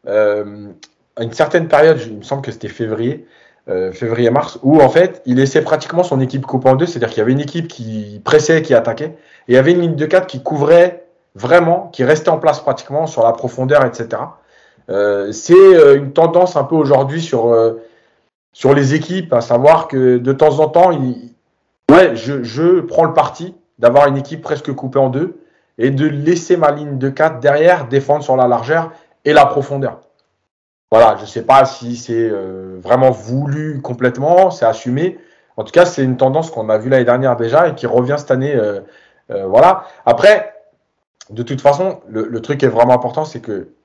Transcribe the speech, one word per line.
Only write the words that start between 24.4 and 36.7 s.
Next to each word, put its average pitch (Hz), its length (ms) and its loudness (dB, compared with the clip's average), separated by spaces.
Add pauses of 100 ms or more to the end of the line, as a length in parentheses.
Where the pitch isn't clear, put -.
presque 143 320 -8
coupée 135 260 -6
en 131 120 2
deux 165 300 -6 (360)
et 127 140 0
de 139 160 -2
laisser 165 500 -2
ma 151 140 2
ligne 147 260 -8
de 135 140 -4
quatre 156 280 -2
derrière 147 480 2
défendre 139 380 -2
sur 131 100 -2
la 127 140 2
largeur 143 440 -2 (340)
et 151 80 2
la 143 100 8
profondeur. 139 560 -4 (880)
Voilà, 110 300 6
je 104 60 -16
sais - 160 -10
pas 135 240 6
si 120 280 -10
c'est, 117 200 -10
euh, 95 680 -6
vraiment 127 300 2
voulu 139 720 -8
complètement, 135 680 0
c'est - 140 -6
assumé. 131 540 -4 (400)
En 107 60 -8
tout - 80 -16
cas, 175 120 4
c'est 160 180 -4
une 127 140 -2
tendance 139 340 0
qu'on 110 200 -8